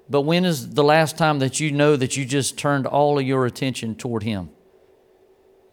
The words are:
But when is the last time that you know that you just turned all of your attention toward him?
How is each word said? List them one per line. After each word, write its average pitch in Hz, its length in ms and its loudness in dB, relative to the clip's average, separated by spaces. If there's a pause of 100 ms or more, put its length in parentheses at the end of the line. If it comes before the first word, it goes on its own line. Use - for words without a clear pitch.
(100)
But 143 120 2
when 170 220 2
is 143 300 -4
the 147 100 2
last 151 320 4
time 156 220 2
that 131 200 -2
you 151 140 -2
know 147 240 4
that 127 220 -2
you 139 80 -4
just 131 320 -2
turned 143 280 0
all 143 320 2
of 135 80 -2
your 131 200 2
attention 117 480 -4
toward 117 300 -6
him? 95 260 -4 (1200)